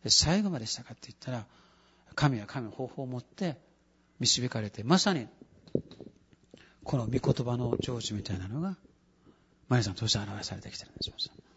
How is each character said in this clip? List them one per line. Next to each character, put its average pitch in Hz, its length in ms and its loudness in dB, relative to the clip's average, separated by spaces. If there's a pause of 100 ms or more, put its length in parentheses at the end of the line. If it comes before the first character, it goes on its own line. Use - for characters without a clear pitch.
で、 - 80 0
最 185 320 6
後 202 80 2
ま 156 80 -2
で 110 80 -6
し - 80 -4
た - 80 -8
か - 100 -16
っ - 40 -16
て - 120 -20
言 120 60 -18
っ - 60 -20
た - 120 -8
ら、 117 140 -4 (680)
神 135 240 6
は 104 60 -8
神 123 200 -6
の 101 60 -10
方 127 160 -6
法 139 160 -8
を - 20 -6
持 127 120 -6
っ 120 40 -10
て - 340 -4 (600)
導 123 300 4
か 117 120 -4
れ 104 100 -4
て、 - 120 -10
ま 147 160 6
さ 196 160 4
に、 123 140 -4 (1500)
こ - 140 -2
の 117 100 0
御 113 60 -4
言 - 340 2
葉 120 100 0
の 120 240 0
成 - 180 -4
就 107 180 -6
み 95 80 -4
た 101 100 -4
い 92 60 -2
な 92 80 -8
の 120 120 -4
が、 185 160 -4 (920)
マ 123 100 6
リ 113 60 4
さ 98 80 -2
ん - 20 -6
と 113 140 -2
し - 40 4
て 110 60 2
表 101 240 -6
さ - 140 -8
れ 101 60 -10
て - 80 -14
き - 80 -12
て - 60 -14
る - 60 -20
ん - 40 -20
で - 80 -14
す - 60 -4
よ。 - 60 -12 (420)